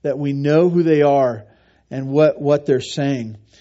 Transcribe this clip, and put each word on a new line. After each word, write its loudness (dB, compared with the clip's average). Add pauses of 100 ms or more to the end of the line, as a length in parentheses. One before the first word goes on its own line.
that -4
we -4
know 2
who 0
they 2
are 0 (440)
and -10
what, 2
what 0
they're 0
saying? -6 (220)